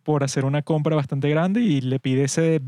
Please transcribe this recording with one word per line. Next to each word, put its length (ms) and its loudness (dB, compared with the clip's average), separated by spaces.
por 200 0
hacer 220 -2
una 180 0
compra 320 0
bastante 340 -2
grande 320 0
y 200 2
le 180 -2
pide 260 0
ese, 420 0